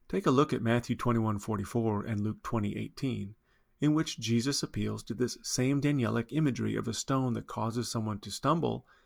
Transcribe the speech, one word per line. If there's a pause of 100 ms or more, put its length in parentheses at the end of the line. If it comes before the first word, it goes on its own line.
Take
a
look
at
Matthew
twenty-one
forty-four
and
Luke
twenty
eighteen, (480)
in
which
Jesus
appeals
to
this
same
Danielic
imagery
of
a
stone
that
causes
someone
to
stumble (200)